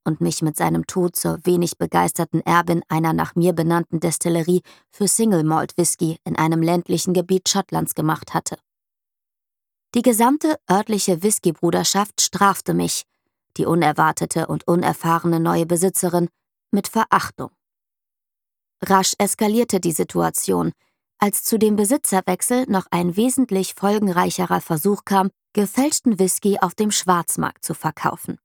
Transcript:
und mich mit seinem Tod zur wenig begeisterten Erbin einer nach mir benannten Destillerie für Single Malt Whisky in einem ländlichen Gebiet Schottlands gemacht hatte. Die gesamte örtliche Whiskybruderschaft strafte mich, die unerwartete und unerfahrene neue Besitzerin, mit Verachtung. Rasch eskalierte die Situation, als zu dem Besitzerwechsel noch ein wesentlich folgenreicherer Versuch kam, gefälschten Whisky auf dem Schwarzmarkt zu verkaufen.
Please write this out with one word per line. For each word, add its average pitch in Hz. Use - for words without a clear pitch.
und 160
mich 170
mit 151
seinem 165
Tod 175
zur 165
wenig 175
begeisterten 170
Erbin 170
einer 160
nach 165
mir 175
benannten 165
Destillerie 170
für 202
Single 202
Malt 156
Whisky 165
in 160
einem 165
ländlichen 175
Gebiet 180
Schottlands 165
gemacht 156
hatte. -
Die 240
gesamte 247
örtliche 190
Whiskybruderschaft 180
strafte -
mich, 170
die -
unerwartete 160
und 151
unerfahrene 165
neue 170
Besitzerin, 175
mit 196
Verachtung. -
Rasch 190
eskalierte 208
die 170
Situation, 170
als 202
zu 226
dem 214
Besitzerwechsel 208
noch 190
ein 175
wesentlich 220
folgenreicherer 180
Versuch 180
kam, 196
gefälschten 233
Whisky 190
auf 180
dem 214
Schwarzmarkt -
zu 165
verkaufen. -